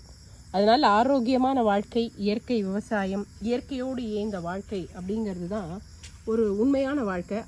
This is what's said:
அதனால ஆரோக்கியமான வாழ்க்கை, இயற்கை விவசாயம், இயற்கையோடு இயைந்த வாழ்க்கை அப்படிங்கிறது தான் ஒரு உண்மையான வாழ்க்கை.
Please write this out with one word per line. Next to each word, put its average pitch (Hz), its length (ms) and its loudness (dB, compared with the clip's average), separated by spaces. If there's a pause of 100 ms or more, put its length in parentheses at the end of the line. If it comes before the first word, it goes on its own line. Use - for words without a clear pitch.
(500)
அதனால 220 380 6
ஆரோக்கியமான 254 760 4
வாழ்க்கை, 214 540 0
இயற்கை 214 460 0
விவசாயம், 196 640 -4 (140)
இயற்கையோடு 254 600 -4
இயைந்த 208 380 -4
வாழ்க்கை 180 540 -8
அப்படிங்கிறது 190 540 -6
தான் 202 320 -8 (440)
ஒரு 220 340 2
உண்மையான 269 440 2
வாழ்க்கை. 196 460 -4